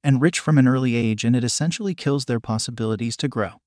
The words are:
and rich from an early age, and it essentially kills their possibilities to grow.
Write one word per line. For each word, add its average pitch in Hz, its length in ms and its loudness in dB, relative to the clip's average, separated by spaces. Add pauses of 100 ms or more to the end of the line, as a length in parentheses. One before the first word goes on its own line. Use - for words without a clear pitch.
and 135 200 4
rich 170 180 2
from 156 160 2
an 131 100 6
early 127 300 2
age, 110 280 0
and 120 120 4
it 120 80 0
essentially 165 500 -4
kills 143 300 -2
their 120 160 -2
possibilities 113 760 -4
to 143 100 -2
grow. 104 380 -4